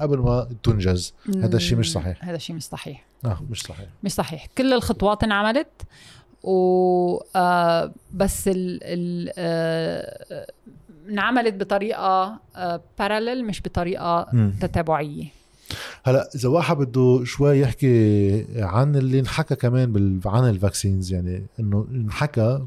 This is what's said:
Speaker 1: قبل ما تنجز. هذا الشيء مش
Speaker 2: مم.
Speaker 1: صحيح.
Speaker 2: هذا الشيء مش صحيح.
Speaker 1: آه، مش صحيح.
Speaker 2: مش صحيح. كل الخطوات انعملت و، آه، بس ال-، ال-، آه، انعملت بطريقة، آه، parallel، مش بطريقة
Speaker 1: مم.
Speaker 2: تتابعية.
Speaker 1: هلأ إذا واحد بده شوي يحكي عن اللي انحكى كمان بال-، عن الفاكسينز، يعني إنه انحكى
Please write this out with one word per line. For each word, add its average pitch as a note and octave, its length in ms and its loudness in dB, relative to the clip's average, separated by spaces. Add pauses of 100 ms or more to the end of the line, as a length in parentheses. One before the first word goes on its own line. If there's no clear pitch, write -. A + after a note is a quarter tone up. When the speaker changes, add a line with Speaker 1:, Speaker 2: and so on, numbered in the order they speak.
Speaker 1:
قبل C#3+ 180 0
ما B2 300 0 (140)
تنجز. F#2 520 2 (140)
هذا F#3 280 0
الشيء A#2 220 0
مش A2+ 100 0
Speaker 2:
مم. D#2+ 140 -4
Speaker 1:
صحيح. F#2 220 -6
Speaker 2:
هذا F3 120 -8
الشيء E3 200 -10
مش - 80 -12
صحيح. C#3+ 420 -14 (180)
Speaker 1:
آه، G2+ 260 -4
مش G#2+ 120 -8
صحيح. F#2 260 -14 (160)
Speaker 2:
مش G3 80 -4
صحيح. D#3 340 -6 (120)
كل C4 140 2
الخطوات G#3+ 520 0
انعملت A3 580 0 (600)
و، F#3 720 2 (200)
آه، F3 560 2 (220)
بس G3 340 -2
ال-، F#3 340 -2
ال-، F3 560 -6
آه، E3 1080 -4 (640)
انعملت A3 460 0
بطريقة، G3 840 -2 (160)
آه، F3 240 -6 (180)
parallel، A3+ 460 -2
مش G3+ 180 -6
بطريقة F3 720 -2
Speaker 1:
مم. G#2+ 280 4
Speaker 2:
تتابعية. D#3 640 -2 (800)
Speaker 1:
هلأ C3 300 2
إذا B2 140 -2
واحد D#3 280 2
بده B2+ 480 4
شوي C#3 360 4
يحكي G#2+ 880 4 (100)
عن A#2+ 400 2
اللي C3 240 2
انحكى C#3+ 340 -2
كمان B2 380 2
بال-، G2 360 2
عن A#2+ 200 4
الفاكسينز، F#2+ 640 0
يعني F2+ 340 -4 (140)
إنه G#2 300 0
انحكى B2 760 0